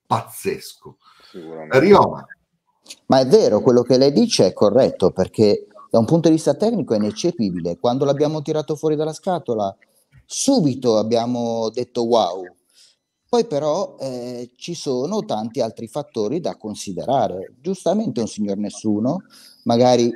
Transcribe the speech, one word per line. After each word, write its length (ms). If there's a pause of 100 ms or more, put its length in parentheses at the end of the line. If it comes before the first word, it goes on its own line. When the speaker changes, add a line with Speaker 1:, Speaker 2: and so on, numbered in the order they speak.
Speaker 1:
pazzesco. 920 (340)
Speaker 2:
Sicuramente. 480
Speaker 1:
Rioma. 460 (840)
Speaker 3:
Ma 120
è 60
vero, 360
quello 200
che 160
lei 140
dice 360
è 60
corretto, 580
perché 560 (220)
da 100
un 60
punto 220
di 80
vista 180
tecnico 400
è 40
ineccepibile. 800
Quando 280
l'abbiamo 360
tirato 340
fuori 200
dalla 180
scatola, 600 (500)
subito 720
abbiamo 720
detto 360
"Wow". 400 (840)
Poi 160
però, 540
eh, 560
ci 180
sono 520
tanti 340
altri 280
fattori 520
da 160
considerare. 1040
Giustamente 640
un 60
signor 280
nessuno, 680 (420)
magari, 500